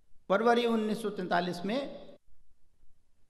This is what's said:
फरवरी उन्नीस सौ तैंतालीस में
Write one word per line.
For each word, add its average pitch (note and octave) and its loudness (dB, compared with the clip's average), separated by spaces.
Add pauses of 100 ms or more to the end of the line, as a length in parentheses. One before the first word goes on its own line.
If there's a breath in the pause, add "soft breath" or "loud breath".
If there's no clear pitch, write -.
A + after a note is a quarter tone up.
(300)
फरवरी A#3 6
उन्नीस A3 2
सौ G#3 -2
तैंतालीस F3+ -2
में B3+ -6 (1120)